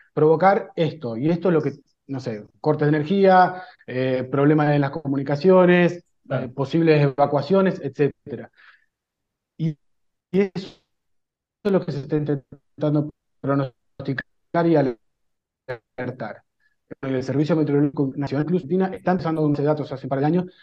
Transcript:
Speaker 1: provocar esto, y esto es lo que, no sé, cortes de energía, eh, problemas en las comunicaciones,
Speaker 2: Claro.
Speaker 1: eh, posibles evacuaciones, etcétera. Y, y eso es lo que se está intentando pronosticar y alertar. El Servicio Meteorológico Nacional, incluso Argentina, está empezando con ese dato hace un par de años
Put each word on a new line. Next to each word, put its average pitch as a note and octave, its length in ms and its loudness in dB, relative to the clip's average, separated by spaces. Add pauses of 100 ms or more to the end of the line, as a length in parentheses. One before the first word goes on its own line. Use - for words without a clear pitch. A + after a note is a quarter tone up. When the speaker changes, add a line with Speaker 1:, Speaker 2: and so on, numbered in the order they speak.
(140)
Speaker 1:
provocar D#3+ 640 4
esto, B2 400 -4
y C#3 120 -2
esto F3 200 0
es F3 40 4
lo D#3 80 2
que, C3 120 -4 (340)
no C3+ 140 -10
sé, G#2+ 240 -10 (160)
cortes D3+ 280 0
de D3+ 60 2
energía, F#3 680 4 (220)
eh, B2+ 460 -2
problemas D3 420 4
en D3 60 2
las C#3 120 -2
comunicaciones, F3 1120 2 (200)
Speaker 2:
Claro. C3 200 -4
Speaker 1:
eh, B2 40 -12
posibles D3+ 540 0
evacuaciones, C#3+ 760 0
etcétera. C3 680 -6 (1080)
Y, D#3+ 180 -4 (560)
y F#3 80 2
eso F#3+ 400 -4 (840)
es G3+ 80 -2
lo F3 140 0
que D#3+ 60 -6
se C#3 80 -6
está C3+ 160 -4
intentando D3 960 -4 (320)
pronosticar C3+ 840 -6 (420)
y E3+ 120 4
alertar. - 1700 -8 (580)
El C3+ 200 -4
Servicio D3 360 0
Meteorológico C#3+ 580 0
Nacional, C#3 300 -4
incluso E3 200 -2
Argentina, F#3 300 -2
está - 160 -2
empezando E3 300 -2
con D3 120 2
ese C#3+ 100 -2
dato D3 200 0
hace C3 220 -10
un C3 40 -10
par C3+ 100 -2
de C#3 80 0
años F3 180 0 (180)